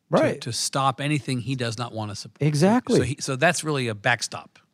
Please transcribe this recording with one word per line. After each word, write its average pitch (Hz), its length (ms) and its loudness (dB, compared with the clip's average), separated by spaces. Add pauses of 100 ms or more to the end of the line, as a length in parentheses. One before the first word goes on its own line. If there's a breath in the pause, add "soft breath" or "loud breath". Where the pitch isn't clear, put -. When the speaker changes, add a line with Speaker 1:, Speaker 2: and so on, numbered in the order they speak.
(160)
Speaker 1:
to, 226 60 6
Speaker 2:
Right. 285 200 0
Speaker 1:
to 117 120 -6
stop 135 480 0
anything 139 380 0
he 131 160 -4
does 117 240 -4
not 120 120 -6
want 107 200 -6
to 98 40 -8
support. - 320 -4
Speaker 2:
Exactly. 185 520 4
Speaker 1:
So - 40 4
he, 127 160 -4
so 143 160 -4
that's 156 280 2
really 143 240 -2
a 110 80 -4
backstop. 117 640 -4 (140)